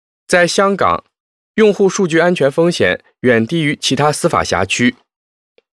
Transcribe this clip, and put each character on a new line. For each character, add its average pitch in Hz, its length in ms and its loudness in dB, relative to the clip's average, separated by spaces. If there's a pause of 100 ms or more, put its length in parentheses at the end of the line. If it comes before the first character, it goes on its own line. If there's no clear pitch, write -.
(260)
在 175 200 2
香 196 280 0
港， 90 300 -2 (520)
用 208 180 2
户 196 160 0
数 196 160 -2
据 160 120 0
安 175 160 2
全 139 160 0
风 170 220 0
险 92 320 -2 (160)
远 113 260 2
低 165 160 -4
于 147 140 -2
其 - 180 -4
他 143 160 0
司 151 200 -4
法 87 120 0
辖 90 220 -2
区。 120 320 -2 (800)